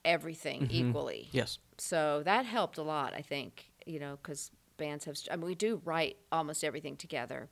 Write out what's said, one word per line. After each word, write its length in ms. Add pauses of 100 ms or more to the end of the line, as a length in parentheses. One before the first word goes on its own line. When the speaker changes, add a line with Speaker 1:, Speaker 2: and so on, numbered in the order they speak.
Speaker 1:
everything 640
Speaker 2:
Mm-hmm. 60
Speaker 1:
equally. 600
Speaker 2:
Yes. 280 (180)
Speaker 1:
So 460
that 220
helped 320
a 60
lot, 300
I 80
think, 500 (140)
you 140
know, 180
'cause 340 (260)
bands 280
have, 120
str-, 140
I 60
mean, 80
we 100
do 300
write 320 (140)
almost 320
everything 340
together, 540